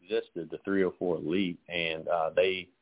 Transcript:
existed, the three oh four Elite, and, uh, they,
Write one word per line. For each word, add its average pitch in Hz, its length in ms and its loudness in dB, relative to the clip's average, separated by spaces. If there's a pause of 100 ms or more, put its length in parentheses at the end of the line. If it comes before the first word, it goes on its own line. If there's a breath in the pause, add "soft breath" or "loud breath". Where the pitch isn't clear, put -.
existed, 95 480 -4
the 80 160 -10
three 98 180 4
oh 90 140 0
four 87 200 0
Elite, 85 420 0 (100)
and, 80 380 -2
uh, 80 280 0
they, 92 320 2 (140)